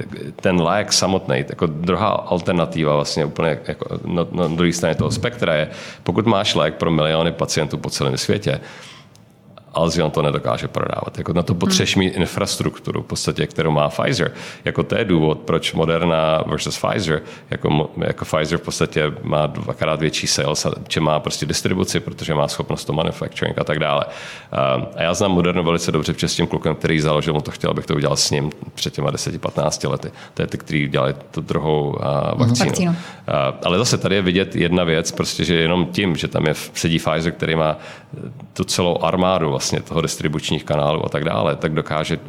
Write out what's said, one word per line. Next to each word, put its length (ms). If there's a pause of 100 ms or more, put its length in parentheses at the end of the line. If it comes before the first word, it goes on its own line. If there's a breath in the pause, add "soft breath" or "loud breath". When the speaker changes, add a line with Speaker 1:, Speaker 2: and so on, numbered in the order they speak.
(400)
Speaker 1:
ten 200
lék 320
samotný, 560
jako 180
druhá 420
alternativa 840
vlastně 300
úplně 340 (100)
jako 360
na, 280
na 160
druhé 240
straně 220
toho 160
spektra 440
je, 140 (340 loud breath)
pokud 240
máš 280
lék 200
pro 160
miliony 420
pacientů 460
po 120
celém 280
světě, 420 (1120 loud breath)
Alzion 360
to 120
nedokáže 460
prodávat. 500
Jako 140
na 100
to 120
potřebuješ 420
Speaker 2:
Hmm. 80
Speaker 1:
mít 120
infrastrukturu, 840
v 40
podstatě, 400
kterou 240
má 180
Pfizer. 440 (320 loud breath)
Jako 180
to 160
je 60
důvod, 340
proč 340
Moderna 720
versus 320
Pfizer, 440 (280 loud breath)
jako 180
mo-, 200 (180)
jako 180
Pfizer 340
v 40
podstatě 500 (100)
má 240
dvakrát 540
větší 260
sales, 400
a, 40 (180)
če 120
má 200
prostě 260
distribuci, 540
protože 340
má 140
schopnost 360
to 80
manufacturing 680
a 60
tak 140
dále. 260 (480 loud breath)
Ehm, 340 (100)
a 60
já 120
znám 180
Modernu 320
velice 280
dobře, 200
protože 160
s 80
tím 100
klukem, 280
který 260
založil, 360
on 60
to 80
chtěl, 200
abych 160
to 80
udělal 220
s 140
ním 200 (240)
před 200
těma 160
deseti, 280
patnácti 480
lety. 240 (240 loud breath)
To 80
je 60
ty, 100
který 300
udělali 260 (160)
tu 100
druhou, 640
a, 260
Speaker 2:
Mhm. 80
Speaker 1:
vakcínu. 300
Speaker 2:
Vakcínu. 280 (320 loud breath)
Speaker 1:
A, 240 (120)
ale 140
zase 200
tady 160
je 80
vidět 340
jedna 280
věc, 280
prostě, 320
že 100
jenom 320
tím, 300
že 120
tam 180
je, 80 (200)
sedí 240
Pfizer, 340
který 240
má, 200 (500 loud breath)
eh, 40 (220)
tu 120
celou 380
armádu 480
vlastně 300
toho 200
distribučních 640
kanálů 400
a 40
tak 160
dále, 320
tak 180
dokáže 440 (100)